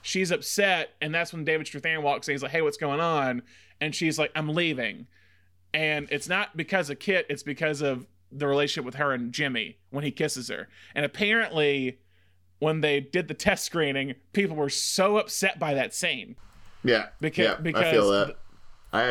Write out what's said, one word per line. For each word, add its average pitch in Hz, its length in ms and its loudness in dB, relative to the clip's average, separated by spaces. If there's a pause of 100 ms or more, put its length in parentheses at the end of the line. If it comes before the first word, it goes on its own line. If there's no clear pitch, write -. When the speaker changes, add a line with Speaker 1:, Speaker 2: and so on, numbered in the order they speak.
Speaker 1:
She's 185 300 0
upset, 175 600 0 (100)
and 151 120 -2
that's 170 200 -2
when 165 100 -6
David 156 240 0
Strathairn 156 340 -2
walks 143 280 0
in. 147 40 0
He's 139 80 -2
like, 135 120 -6
"Hey, 165 80 2
what's 147 160 2
going 147 240 0
on?" 139 400 2 (400)
And 151 120 -2
she's 156 240 2
like, 151 160 0
"I'm 156 140 -2
leaving." 151 600 -2 (680)
And 151 360 0
it's 147 200 -4
not 190 260 -2
because 170 340 -2
of 143 100 -6
Kit, 185 300 0
it's 143 140 -6
because 147 380 -2
of 131 260 0 (240)
the 143 160 -2
relationship 143 380 2
with 127 100 -10
her 143 160 -4
and 123 220 -4
Jimmy 123 440 -2 (120)
when 139 160 -6
he 139 60 -2
kisses 127 360 -4
her. - 200 -8 (280)
And 147 100 0
apparently, 151 960 0 (600)
when 156 220 2
they 147 180 4
did 160 280 -2
the 156 60 -8
test 190 320 0
screening, 139 500 -2 (180)
people 190 220 0
were 147 140 0
so 196 480 2
upset 190 420 0
by 202 160 0
that 135 180 0
scene. 139 420 -4 (480)
Speaker 2:
Yeah. 113 240 4 (140)
Speaker 1:
Beca- 156 160 -2
Speaker 2:
Yeah, 196 180 4
Speaker 1:
because 160 300 2
Speaker 2:
I 165 60 4
feel 104 200 6
that. 101 160 4
Speaker 1:
the - 80 -10 (640)
Speaker 2:
I 117 140 2